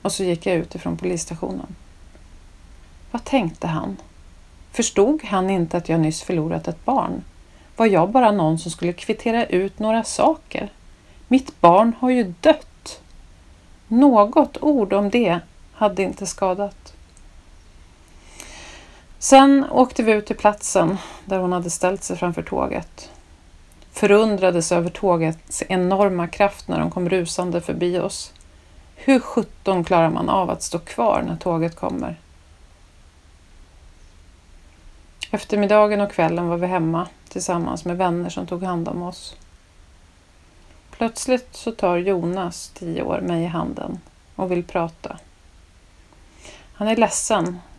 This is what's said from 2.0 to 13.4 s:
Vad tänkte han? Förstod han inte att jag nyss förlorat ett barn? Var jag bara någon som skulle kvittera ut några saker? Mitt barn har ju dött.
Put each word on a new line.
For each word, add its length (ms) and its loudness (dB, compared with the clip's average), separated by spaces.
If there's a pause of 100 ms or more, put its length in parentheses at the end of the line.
Vad 120 -8
tänkte 440 -2
han? 300 -6 (760)
Förstod 520 2
han 260 -2
inte 280 0
att 120 -6
jag 100 2
nyss 240 -2
förlorat 440 -4
ett 180 -10
barn? 380 -2 (520)
Var 100 4
jag 240 4
bara 220 6
någon 280 2
som 120 -8
skulle 220 -4
kvittera 520 -2
ut 340 -2
några 240 0
saker? 680 0 (560)
Mitt 340 2
barn 380 8
har 100 0
ju 300 0
dött. 600 0 (880)